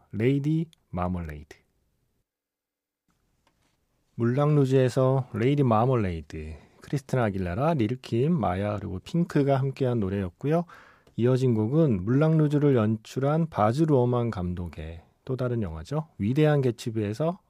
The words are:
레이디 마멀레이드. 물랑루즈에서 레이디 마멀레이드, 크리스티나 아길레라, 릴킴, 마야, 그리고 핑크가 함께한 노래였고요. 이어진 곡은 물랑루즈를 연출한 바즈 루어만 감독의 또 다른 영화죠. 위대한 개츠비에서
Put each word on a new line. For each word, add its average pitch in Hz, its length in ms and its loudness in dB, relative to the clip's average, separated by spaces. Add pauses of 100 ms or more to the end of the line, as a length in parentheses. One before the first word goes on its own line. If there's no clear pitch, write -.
(120)
레이디 143 540 0 (240)
마멀레이드. 87 680 -6 (2500)
물랑루즈에서 131 1160 2
레이디 135 300 2
마멀레이드, 98 920 0 (260)
크리스티나 131 440 -4
아길레라, 98 500 -2
릴킴, 127 580 0
마야, 104 440 -2
그리고 92 220 -8
핑크가 147 580 0
함께한 127 420 0
노래였고요. 101 680 -2 (500)
이어진 127 380 2
곡은 110 500 2
물랑루즈를 147 720 2
연출한 135 720 0
바즈 120 360 2
루어만 123 480 2
감독의 85 720 -6 (220)
또 127 100 -4
다른 123 260 -2
영화죠. 90 460 -6 (100)
위대한 147 440 2
개츠비에서 117 800 -2 (100)